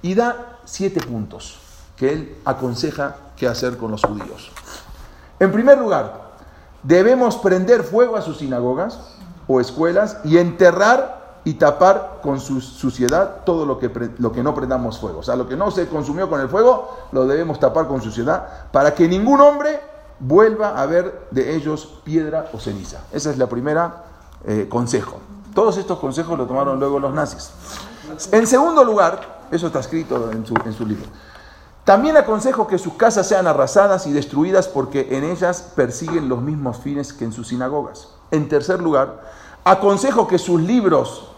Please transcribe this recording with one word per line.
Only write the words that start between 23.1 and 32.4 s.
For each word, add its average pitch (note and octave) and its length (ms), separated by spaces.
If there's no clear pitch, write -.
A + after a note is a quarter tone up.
Ese D3 200
es C3 80
la B2+ 80
primera, D3+ 560
eh, G#2+ 240
consejo. A#2+ 480
Todos G3 220
estos F3+ 200
consejos D#3 400
lo B2+ 80
tomaron C3+ 340
luego C#3 200
los C#3 140
nazis. D3 380
En A3+ 140
segundo C#4+ 380
lugar, G3+ 680
eso E3 180
está D3+ 120
escrito B2 520
en A2 140
su, A2+ 80
en A2+ 100
su A2 120
libro. G#2+ 220
"También B3+ 320
aconsejo A3 520